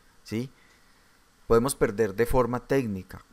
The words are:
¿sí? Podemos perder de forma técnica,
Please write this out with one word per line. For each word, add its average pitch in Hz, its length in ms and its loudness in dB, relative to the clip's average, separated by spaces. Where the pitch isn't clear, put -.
¿sí? 120 260 -8
Podemos 117 280 2
perder 107 400 0
de 113 100 2
forma 123 400 0
técnica, 110 680 -4